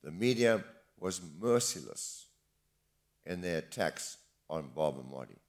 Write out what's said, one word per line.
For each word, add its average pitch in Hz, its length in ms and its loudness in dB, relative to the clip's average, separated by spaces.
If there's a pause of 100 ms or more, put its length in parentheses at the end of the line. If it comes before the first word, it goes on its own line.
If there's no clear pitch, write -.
The 73 100 -10
media 113 520 4 (340)
was 90 240 -4 (180)
merciless 117 880 0 (960)
in 90 160 -6
their 87 160 0
attacks - 600 -2 (320)
on 78 240 -4
Bob 73 240 2
and 65 120 -12
Marty 65 400 -12